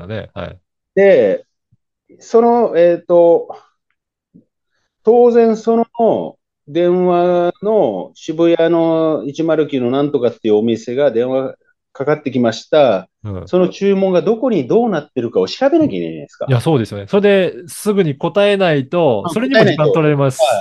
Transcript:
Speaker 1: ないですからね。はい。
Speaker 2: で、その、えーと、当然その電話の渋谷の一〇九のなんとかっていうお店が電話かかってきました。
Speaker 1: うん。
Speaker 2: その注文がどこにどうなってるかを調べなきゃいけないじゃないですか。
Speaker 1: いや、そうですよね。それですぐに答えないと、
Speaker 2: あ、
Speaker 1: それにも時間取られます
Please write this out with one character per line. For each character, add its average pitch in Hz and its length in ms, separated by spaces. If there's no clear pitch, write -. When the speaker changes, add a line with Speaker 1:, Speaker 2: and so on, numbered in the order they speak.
Speaker 1:
な 107 60
い - 20
で 98 80
す - 80
か 98 80
ら 92 80
ね。 - 0
は - 60
い。 92 60
Speaker 2:
で、 151 500
そ - 220
の、 233 360
え 170 260
ー - 20
と、 170 440
当 240 280
然 226 260
そ 226 180
の 202 640
電 175 380
話 175 560
の 160 540
渋 170 400
谷 165 160
の 160 560
一 147 160
〇 156 240
九 139 120
の 120 120
な 139 100
ん 147 100
と 143 80
か 123 100
っ - 60
て - 120
い 107 40
う 104 40
お 107 80
店 117 320
が 139 160
電 117 180
話 131 260
か 135 120
か 151 80
っ 151 100
て 131 80
き 127 80
ま 117 140
し - 160
た。 117 380
Speaker 1:
う 92 200
ん。 85 40
Speaker 2:
そ 180 120
の 180 100
注 196 260
文 190 160
が 175 120
ど 220 140
こ 262 120
に 151 180
ど 214 180
う 233 40
な 160 120
っ - 120
て 123 80
る 117 80
か 101 100
を 92 80
調 262 220
べ 330 80
な 311 100
き - 60
ゃ 92 40
い - 20
け - 0
な 165 60
い - 20
じ - 0
ゃ - 20
な 160 80
い 147 40
で 143 80
す - 80
か。 - 120
Speaker 1:
い - 20
や、 123 80
そ 160 160
う 123 40
で 110 60
す - 80
よ 101 60
ね。 101 80
そ 202 120
れ 196 320
で 123 160
す 202 260
ぐ 196 100
に 151 140
答 202 320
え 202 80
な 180 160
い 135 160
と、 135 380
Speaker 2:
あ、 - 20
Speaker 1:
そ 180 100
れ 254 80
に 262 80
も 220 80
時 170 140
間 151 100
取 - 140
ら 151 80
れ 147 60
ま 139 160
す 147 100